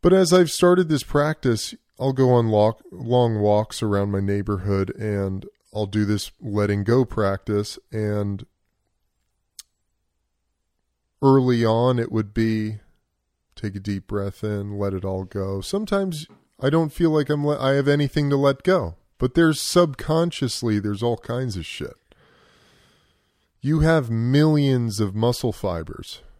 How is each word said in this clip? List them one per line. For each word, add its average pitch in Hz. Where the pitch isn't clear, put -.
But 180
as 185
I've 180
started 180
this 147
practice, 147
I'll 131
go 131
on 120
lo-, 107
long 120
walks 104
around 101
my 98
neighborhood 98
and 98
I'll 107
do 104
this 101
letting 101
go 120
practice. 104
And 104
early 127
on, 120
it 117
would 107
be 110
take 101
a 101
deep 98
breath 101
in, 101
let 98
it 95
all 95
go. 98
Sometimes 196
I 135
don't 160
feel 165
like 151
I'm 147
le-, 147
I 135
have 139
anything 143
to 143
let 139
go, 151
but 127
there's 160
subconsciously, 151
there's 104
all 120
kinds 120
of 80
shit. -
You 147
have 156
millions 127
of 101
muscle 117
fibers. -